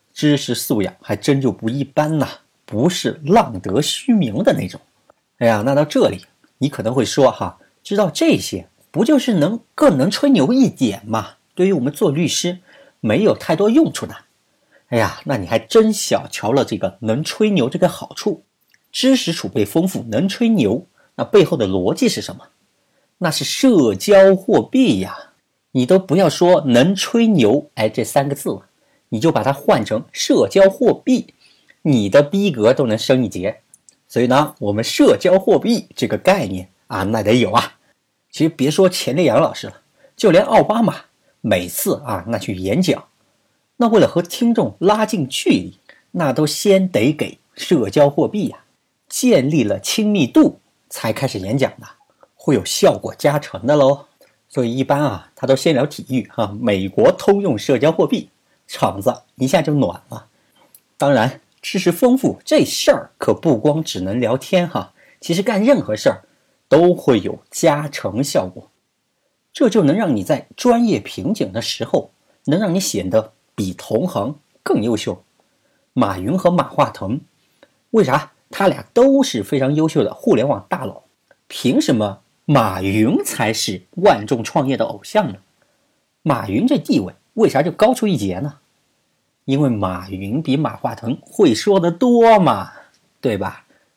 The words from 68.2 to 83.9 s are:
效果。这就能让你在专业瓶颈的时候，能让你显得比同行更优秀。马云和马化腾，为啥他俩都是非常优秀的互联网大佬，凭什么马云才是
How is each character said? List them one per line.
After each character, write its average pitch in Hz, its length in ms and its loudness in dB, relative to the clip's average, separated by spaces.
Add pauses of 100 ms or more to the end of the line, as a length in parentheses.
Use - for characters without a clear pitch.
效 139 240 -4
果。 - 240 -18 (840)
这 269 160 2
就 202 140 2
能 151 140 2
让 190 180 0
你 101 80 -2
在 139 240 -4 (100)
专 240 300 2
业 156 140 0
瓶 135 340 -6
颈 110 180 -4
的 110 80 -6
时 - 240 -8
候， - 280 -4 (320)
能 156 160 0
让 185 140 -2
你 190 40 0
显 95 320 -6
得 110 220 0 (220)
比 92 180 -4
同 117 340 -4
行 127 320 -6 (240)
更 196 200 -2
优 113 140 -2
秀。 101 280 -8 (680)
马 98 260 -2
云 117 200 -2
和 175 120 -2
马 170 180 0
化 - 220 -2
腾， 107 300 -8 (720)
为 220 140 4
啥 139 280 -2 (180)
他 196 180 0
俩 - 240 -2
都 269 300 4
是 233 200 -4
非 - 160 -2
常 135 160 0
优 156 140 2
秀 143 160 0
的 - 100 -4
互 196 220 2
联 117 100 2
网 113 220 -2
大 - 160 -6
佬， - 180 -12 (460)
凭 139 320 -2
什 143 160 0
么 104 240 -4 (240)
马 110 380 0
云 107 420 0
才 113 280 -4
是 95 300 -8 (140)